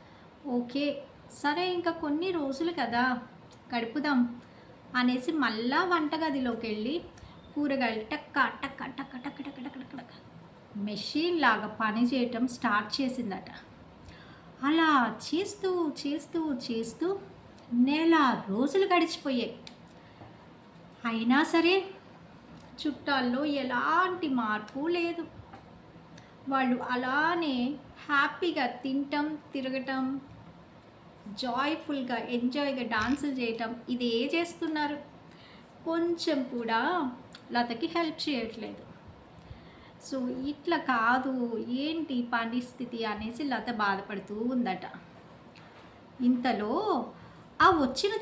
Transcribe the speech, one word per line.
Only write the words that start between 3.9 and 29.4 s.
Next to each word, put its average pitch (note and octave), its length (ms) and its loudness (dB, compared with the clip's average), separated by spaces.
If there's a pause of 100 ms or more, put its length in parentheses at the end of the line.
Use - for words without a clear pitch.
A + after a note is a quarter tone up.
అనేసి B3 360 2
మళ్ళా B3+ 520 2
వంటగదిలోకి D4+ 800 0
వెళ్ళి A3 380 -4 (500)
కూరగాయలు B3 500 0
టక్క C#4+ 420 0 (160)
టక్క - 240 -8
టక్క C4 300 -10
టక్క C#4 260 -10
టక్క C#4 180 -12
టక్క C4+ 180 -12
టక్క B3+ 180 -14
టక్క - 160 -14 (640)
మెషిన్ D4+ 640 0
లాగా G#3+ 260 4
పని G#3+ 380 0
చేయటం A#3+ 440 2
స్టార్ట్ G#3+ 520 0
చేసిందట. A#3 480 -4 (1120)
అలా D4 540 4 (120)
చేస్తూ, F4+ 640 0 (140)
చేస్తూ, D#4 480 -2
చేస్తూ A#3+ 640 -2 (540)
నెల C#4 760 6
రోజులు D4 380 2
గడిచిపోయాయి. E4 720 2 (1500)
అయినా A#3 360 4
సరే E4+ 440 4 (1000)
చుట్టాల్లో C4 580 0
ఎలాంటి D4+ 840 2
మార్పు A#3 580 0
లేదు, E4+ 400 0 (1200)
వాళ్ళు C4 340 2
అలానే C4+ 920 0 (340)
హ్యాపీగా D4+ 580 2
తినటం, C#4+ 720 -2 (160)